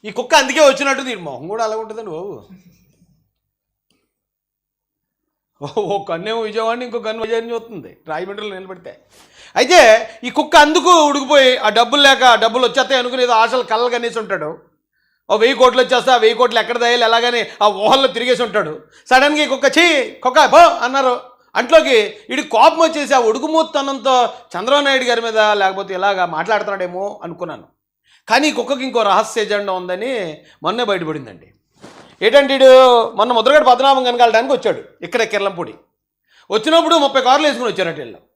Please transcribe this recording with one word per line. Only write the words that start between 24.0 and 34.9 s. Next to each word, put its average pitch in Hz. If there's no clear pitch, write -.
చంద్రబాబు 254
నాయుడు 262
గారి 240
మీద 226
లేకపోతే 196
ఇలాగా 185
మాట్లాడుతున్నాడేమో 185
అనుకున్నాను. 165
కానీ 269
ఈ 285
కుక్కకి 247
ఇంకో 240
రహస్య 214
ఎజెండా 202
ఉందని 180
మొన్నే 220
బయటపడిందండి. 156
ఏంటంటే, 269
ఈడు 254
మొన్న 226
ముద్రగడ 254
పద్మనాభం 262
కనకాలడానికి 240
వచ్చాడు 196